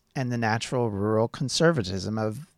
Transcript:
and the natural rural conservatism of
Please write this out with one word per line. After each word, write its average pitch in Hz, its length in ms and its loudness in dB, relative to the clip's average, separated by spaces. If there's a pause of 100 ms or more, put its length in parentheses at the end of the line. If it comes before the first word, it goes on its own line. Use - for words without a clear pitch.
(160)
and 127 160 -2
the 123 60 0
natural 117 540 0
rural 107 360 2
conservatism 110 920 0
of 110 260 -4 (120)